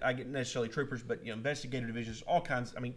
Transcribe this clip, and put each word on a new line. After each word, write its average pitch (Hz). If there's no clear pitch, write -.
I 127
get 127
necessarily 120
troopers, 127
but, 120
you 117
know, 110
investigative 127
divisions, 113
all -
kinds. 123
I 123
mean, 123